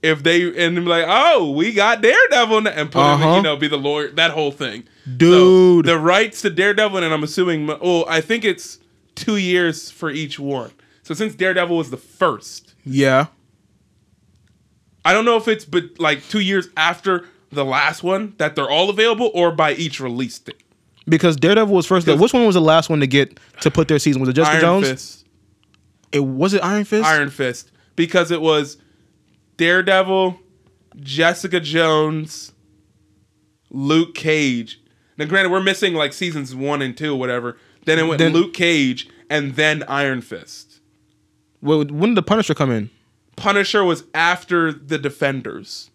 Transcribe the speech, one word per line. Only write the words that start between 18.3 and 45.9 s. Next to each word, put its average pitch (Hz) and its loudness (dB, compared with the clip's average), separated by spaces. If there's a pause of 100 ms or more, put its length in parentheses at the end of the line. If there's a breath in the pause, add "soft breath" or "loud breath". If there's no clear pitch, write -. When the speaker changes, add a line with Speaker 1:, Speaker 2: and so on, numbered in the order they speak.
Speaker 1:
that 156 -4
they're 139 -4
all 170 2
available, 220 0
or 175 2
by 151 0
each 160 -6
release 123 -8
date. - -20 (420)
Speaker 2:
Because 160 2
Daredevil 202 2
was 170 2
first. 180 0
Speaker 1:
'Cause 147 4
Speaker 2:
Which 220 4
one 247 4
was 202 4
the 180 4
last 156 4
one 151 0
to 139 0
get, 135 0 (220 soft breath)
to 160 2
put 156 0
their 151 2
season? 135 0
Was 131 0
it 127 -2
Jessica 151 2
Speaker 1:
Iron 160 2
Speaker 2:
Jones? 170 2
Speaker 1:
Fist. - -12 (880)
Speaker 2:
It, 143 0
was 139 -2
it 185 0
Iron 202 -2
Fist? 214 -2
Speaker 1:
Iron 151 2
Fist. - -6 (260)
Because 170 0
it 170 -2
was 151 0 (800)
Daredevil, 185 2 (640)
Jessica 165 -2
Jones, 156 -2 (1160)
Luke 156 0
Cage. 143 -2 (380)
Now, 151 -6
granted, 185 0
we're 190 0
missing, 190 -2
like, 151 -2
seasons 147 -8
one 139 -4
and 127 -6
two, 151 -6
whatever. 123 -6 (280 soft breath)
Then 160 2
it 160 2
went 156 -2
Speaker 2:
Then 165 4
Speaker 1:
Luke 170 0
Cage 147 -2 (200 soft breath)
and 143 -4
then 151 0
Iron 135 -4
Fist. - -18 (840)
Speaker 2:
Well, 151 0
when 147 -2
did 233 2
the 185 2
Punisher 208 0
come 135 0
in? 110 -4 (460)
Speaker 1:
Punisher 202 0
was 170 0 (100)
after 170 0
the 143 -8
Defenders. 139 -8